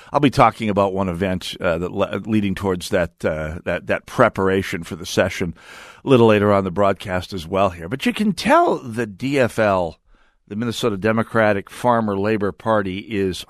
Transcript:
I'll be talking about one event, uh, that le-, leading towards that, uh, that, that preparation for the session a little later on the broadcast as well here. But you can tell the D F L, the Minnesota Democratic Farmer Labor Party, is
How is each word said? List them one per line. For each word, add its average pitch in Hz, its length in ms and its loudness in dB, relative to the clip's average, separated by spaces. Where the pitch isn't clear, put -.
I'll 143 80 2
be 143 100 4
talking 113 380 2
about 98 240 2
one 95 160 -2
event, 90 520 -4
uh, 85 180 0
that 87 140 -6
le-, 98 340 -2
leading 104 280 0
towards 92 340 -4
that, 90 360 -2
uh, 78 400 -4
that, 87 220 -4
that 92 200 -4
preparation 95 760 0
for 87 140 -12
the 85 100 -12
session 92 480 -2
a - 40 -6
little 120 180 8
later 104 260 6
on 98 120 4
the 95 60 -4
broadcast 95 640 -2
as 85 140 -8
well 95 240 0
here. 85 180 -12
But 127 160 -6
you 240 80 0
can 208 200 0
tell 285 460 2
the 117 280 -6
D 123 320 -4
F 120 200 2
L, 95 420 0
the 101 80 -10
Minnesota 113 400 -2
Democratic 107 760 0
Farmer 113 480 0
Labor 101 340 0
Party, 101 460 -2
is 98 520 -4